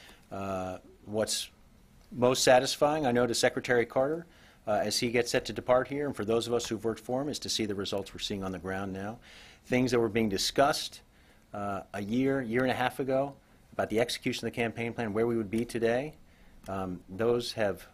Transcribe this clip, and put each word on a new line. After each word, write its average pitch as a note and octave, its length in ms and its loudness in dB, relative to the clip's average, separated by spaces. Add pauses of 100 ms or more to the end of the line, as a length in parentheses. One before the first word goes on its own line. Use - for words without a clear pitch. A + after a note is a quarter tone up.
(320)
uh, F#2+ 460 -6 (280)
what's G#2+ 440 -2 (640)
most B2+ 320 2
satisfying, C#3 640 6
I A#2+ 60 4
know, B2 140 4
to A#2 80 0
Secretary B2 520 2
Carter, D3+ 400 0 (420)
uh, G#2 160 2
as G#2 160 -2
he B2 100 0
gets A#2 220 2
set B2+ 140 0
to A2 80 -8
depart B2+ 340 2
here, C#3+ 180 -4
and C3+ 100 -4
for G#2+ 100 -4
those A2+ 200 2
of A#2 80 -2
us A#2 140 0
who've G#2+ 160 -4
worked A2+ 160 -2
for B2+ 220 -4
him, D3 80 -4
is A2+ 100 -6
to G2 100 -8
see A2 160 -2
the G2+ 100 -4
results G2+ 380 -6
we're - 60 -14
seeing G2+ 240 -6
on F#2+ 80 -4
the F#2 80 -8
ground F#2+ 340 -6
now. G#2 240 -8 (480)
Things B2+ 260 2
that A#2+ 80 4
were A2+ 100 2
being A2 200 2
discussed, - 720 0 (520)
uh, G2+ 280 -6 (120)
a G#2 100 -6
year, C3 380 0
year A#2+ 200 0
and B2+ 100 2
a G#2+ 40 0
half B2 240 0
ago C3+ 340 0 (400)
about F#2+ 160 -2
the G#2+ 100 2
execution - 460 -2
of A2 80 -4
the - 20 -18
campaign A#2 380 -2
plan, A2+ 200 -4
where A2+ 120 2
we A#2+ 120 0
would G#2 120 -2
be A2+ 140 0
today, A#2+ 500 0 (540)
um, F#2+ 400 -6
those A#2 460 0
have G2+ 400 -2